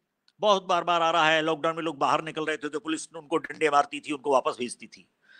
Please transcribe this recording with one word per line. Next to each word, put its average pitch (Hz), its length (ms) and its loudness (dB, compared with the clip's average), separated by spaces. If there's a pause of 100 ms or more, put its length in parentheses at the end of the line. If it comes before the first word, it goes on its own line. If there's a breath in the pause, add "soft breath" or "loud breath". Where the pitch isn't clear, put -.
(400)
बहुत 190 260 2
बार 175 180 0
बार 170 180 2
आ 165 80 2
रहा 160 200 4
है, 160 120 2
लॉकडाउन 160 340 -2
में 165 60 -8
लोग 156 160 -6
बाहर 147 260 2
निकल 156 200 -8
रहे 151 120 -4
थे 151 120 -10
तो 147 120 -8
पुलिस 160 240 -6
ने 165 160 -18
उनको 151 180 -4
डंडे 151 320 -2
मारती 143 300 2
थी, 143 120 -10
उनको 139 200 -2
वापस 131 260 2
भेजती 117 280 -8
थी। - 200 -20 (340 soft breath)